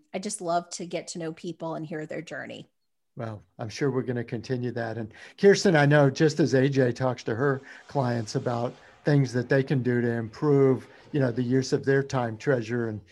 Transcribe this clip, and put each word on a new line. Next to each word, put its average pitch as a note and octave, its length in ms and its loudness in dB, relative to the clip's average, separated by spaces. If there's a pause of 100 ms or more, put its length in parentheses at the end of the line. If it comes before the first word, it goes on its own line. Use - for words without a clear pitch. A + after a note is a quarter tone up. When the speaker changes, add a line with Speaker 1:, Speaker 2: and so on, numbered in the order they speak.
(140)
Speaker 1:
I G3 60 -8
just G#3 200 -8
love E3+ 320 -2
to - 140 -10
get E3+ 240 -8
to F3+ 100 -12
know D#3+ 140 -6
people E3 400 -10
and D#3+ 100 -8
hear D#3 220 -10
their D#3 160 -10
journey. B2 480 -14 (460)
Speaker 2:
Well, A2 280 -10 (140)
I'm A#2 100 -10
sure C#3 240 -2
we're B2+ 120 -4
gonna A#2+ 200 -6
continue A#2+ 480 -6
that. A2+ 260 -8
And A2 160 -10 (240)
Kirsten, G3 380 6
I C#3+ 100 6
know C#3+ 240 6
just D3 300 2
as C3+ 140 2
A C3 160 4
J C3 220 2
talks B2+ 320 -4
to A#2+ 120 -2
her C3 260 0 (260)
clients A#2+ 480 -2
about B2 380 -4 (300)
things C#3 300 2
that B2 160 -2
they C3+ 120 4
can C3 220 -2
do B2 160 0
to A#2+ 120 0
improve, C3 760 2 (240)
you D#3 80 -2
know, C3 120 2
the B2+ 120 -2
use C3 300 0
of C#3+ 100 -2
their C#3 200 2
time, A#2+ 340 -4
treasure, A#2 500 -2
and, G#2+ 140 -8 (100)